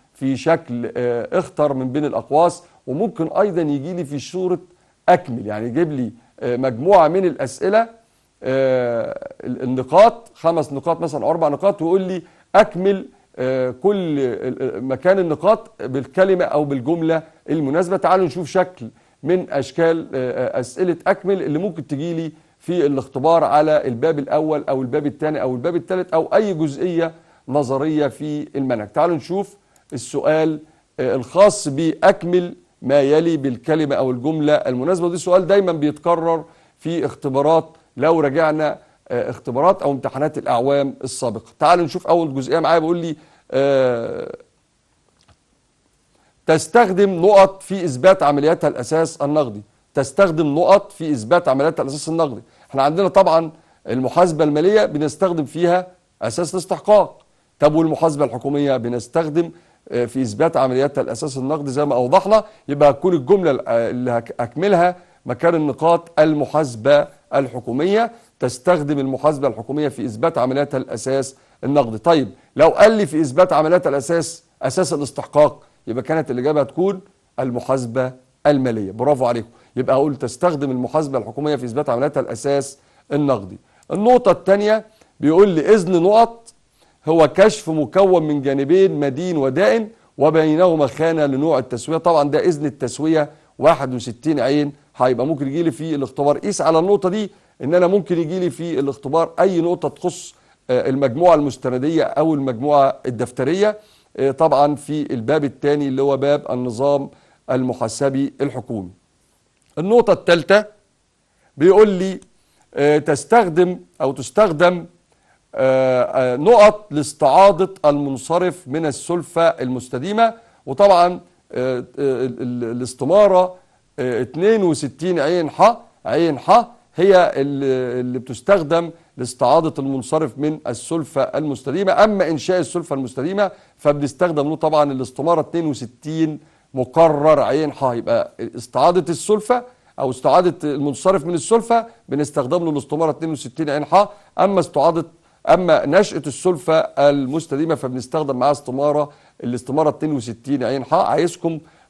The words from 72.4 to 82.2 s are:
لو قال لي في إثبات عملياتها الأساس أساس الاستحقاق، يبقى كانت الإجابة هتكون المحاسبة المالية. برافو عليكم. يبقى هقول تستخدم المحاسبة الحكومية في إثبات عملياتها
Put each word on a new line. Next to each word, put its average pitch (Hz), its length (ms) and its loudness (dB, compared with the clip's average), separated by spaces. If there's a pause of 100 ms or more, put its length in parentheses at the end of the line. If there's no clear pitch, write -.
لو 151 120 6
قال 208 240 6
لي 208 140 0
في 156 140 -2
إثبات 165 320 2
عملياتها 156 380 2
الأساس 151 520 -4 (200)
أساس 147 300 -2
الاستحقاق، 147 680 0 (240)
يبقى 117 160 -6
كانت 151 280 -4
الإجابة 139 300 0
هتكون 185 400 -2 (400)
المحاسبة 127 720 -4 (340)
المالية. 120 460 0
برافو 127 340 0
عليكم. 117 220 -4 (280)
يبقى 131 200 0
هقول 143 200 0
تستخدم 139 540 -4
المحاسبة 135 480 -4
الحكومية 143 380 -4
في 123 80 -8
إثبات 127 260 -6
عملياتها 139 300 -2